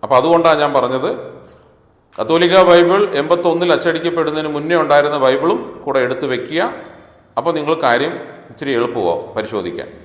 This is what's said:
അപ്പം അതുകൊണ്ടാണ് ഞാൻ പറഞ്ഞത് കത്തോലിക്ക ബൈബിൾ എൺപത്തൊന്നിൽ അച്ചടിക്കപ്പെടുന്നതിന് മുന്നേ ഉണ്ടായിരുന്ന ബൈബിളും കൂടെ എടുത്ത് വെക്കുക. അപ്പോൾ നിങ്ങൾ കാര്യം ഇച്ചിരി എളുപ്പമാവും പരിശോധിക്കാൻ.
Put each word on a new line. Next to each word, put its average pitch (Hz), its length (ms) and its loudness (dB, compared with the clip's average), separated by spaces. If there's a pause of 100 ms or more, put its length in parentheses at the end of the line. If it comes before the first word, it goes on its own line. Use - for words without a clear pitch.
അപ്പം 135 160 0
അതുകൊണ്ടാണ് 165 440 4
ഞാൻ 143 140 0
പറഞ്ഞത് 127 320 -2 (1080)
കത്തോലിക്ക 170 520 4
ബൈബിൾ 175 300 6 (200)
എൺപത്തൊന്നിൽ 170 560 0
അച്ചടിക്കപ്പെടുന്നതിന് 160 800 -2
മുന്നേ 156 280 -2
ഉണ്ടായിരുന്ന 147 420 2
ബൈബിളും 170 340 2 (240)
കൂടെ 135 220 -2
എടുത്ത് 127 260 -4
വെക്കുക. 147 300 -4 (760)
അപ്പോൾ 160 200 -2
നിങ്ങൾ 151 160 -2 (120)
കാര്യം 131 280 2 (380)
ഇച്ചിരി 139 280 -8
എളുപ്പമാവും 104 460 -2 (100)
പരിശോധിക്കാൻ. 90 540 -8 (160)